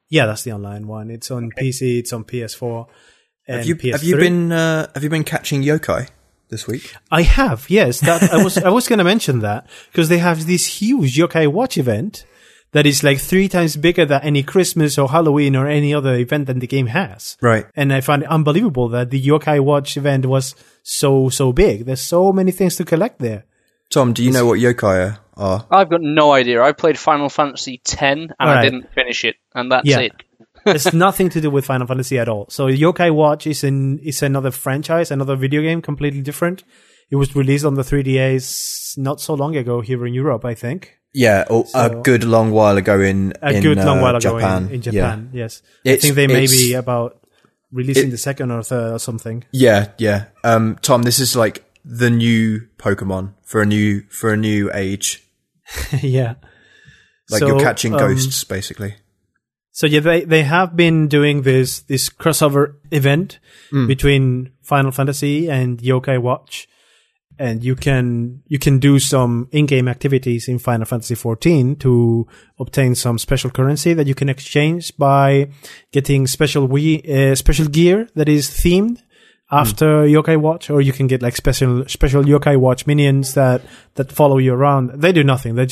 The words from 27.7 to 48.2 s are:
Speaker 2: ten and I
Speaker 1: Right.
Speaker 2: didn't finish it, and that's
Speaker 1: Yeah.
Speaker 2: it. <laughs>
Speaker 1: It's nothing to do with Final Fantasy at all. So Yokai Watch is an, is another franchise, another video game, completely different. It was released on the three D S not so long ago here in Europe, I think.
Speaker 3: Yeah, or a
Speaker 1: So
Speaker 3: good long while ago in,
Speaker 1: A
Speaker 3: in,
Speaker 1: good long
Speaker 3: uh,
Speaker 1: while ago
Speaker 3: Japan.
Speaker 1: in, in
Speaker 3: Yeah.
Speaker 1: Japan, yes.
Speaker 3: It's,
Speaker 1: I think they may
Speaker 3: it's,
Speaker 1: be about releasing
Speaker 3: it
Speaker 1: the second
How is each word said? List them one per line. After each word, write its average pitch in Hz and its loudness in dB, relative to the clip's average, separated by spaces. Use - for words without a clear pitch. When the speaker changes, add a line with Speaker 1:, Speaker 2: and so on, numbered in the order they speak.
Speaker 2:
ten 147 -2
and - 0
I 143 4
Speaker 1:
Right. 127 4
Speaker 2:
didn't 127 -2
finish 123 -4
it, 113 -2
and 127 -4
that's 127 2
Speaker 1:
Yeah. 135 4
Speaker 2:
it. 104 -6
<laughs> - -10
Speaker 1:
It's 170 2
nothing 185 2
to 165 -4
do 151 -2
with 139 0
Final 127 -4
Fantasy 127 -4
at 117 -4
all. 104 -6
So 139 -4
Yokai 165 2
Watch 151 0
is 147 -4
an, 135 -2
is 147 -8
another 135 -2
franchise, 160 -4
another 139 -4
video 135 -2
game, 160 -2
completely 143 -6
different. 170 -6
It 139 -2
was 139 0
released 139 0
on 143 0
the 135 -2
three 139 -2
D 131 0
S - -4
not 139 -6
so - -6
long 147 -4
ago 120 -4
here 120 -6
in 120 -6
Europe, 131 -2
I 120 -6
think. 131 -10
Speaker 3:
Yeah, 110 4
or 113 2
a 123 2
Speaker 1:
So 117 -10
Speaker 3:
good 123 4
long 113 2
while 107 4
ago 98 2
in, 98 0
Speaker 1:
A 143 0
Speaker 3:
in, 101 0
Speaker 1:
good 98 4
long 95 2
Speaker 3:
uh, - 2
Speaker 1:
while 127 2
ago 113 -2
Speaker 3:
Japan. 92 0
Speaker 1:
in, 135 -10
in 123 -8
Speaker 3:
Yeah. 120 -6
Speaker 1:
Japan, 117 -2
yes. 117 -12
Speaker 3:
It's, 131 2
Speaker 1:
I - 6
think 147 4
they 139 4
may 135 4
Speaker 3:
it's, 131 2
Speaker 1:
be 123 2
about 123 -4
releasing 131 0
Speaker 3:
it - -4
Speaker 1:
the 120 -8
second 135 -6